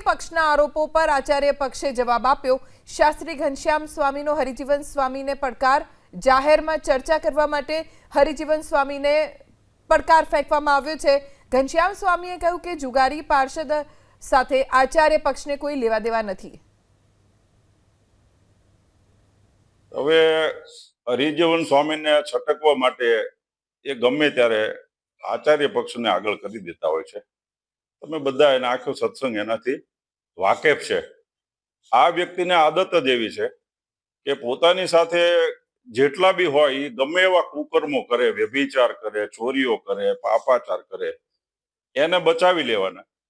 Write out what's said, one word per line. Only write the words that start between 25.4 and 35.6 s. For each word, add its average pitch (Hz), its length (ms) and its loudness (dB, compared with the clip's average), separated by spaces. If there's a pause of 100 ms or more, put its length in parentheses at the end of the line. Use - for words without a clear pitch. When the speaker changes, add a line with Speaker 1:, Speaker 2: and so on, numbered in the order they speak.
Speaker 2:
પક્ષને 117 420 -4
આગળ 98 260 0
કરી 101 240 -12
દેતા 85 280 -8
હોય 80 160 -2
છે. - 320 -18 (720)
અમે 156 140 -8
બધા 135 360 2
એના 123 160 0
આખો 127 220 -4
સત્સંગ 117 500 -4
એનાથી 113 340 -4 (600)
વાકેફ 117 500 2
છે. 95 120 0 (920)
આ 147 180 6
વ્યક્તિને 175 460 -2
આદત 165 400 2 (100)
જ - 100 0
એવી 107 200 -4
છે 107 120 -4 (800)
કે 139 100 -2
પોતાની 165 520 0
સાથે 170 360 2 (640)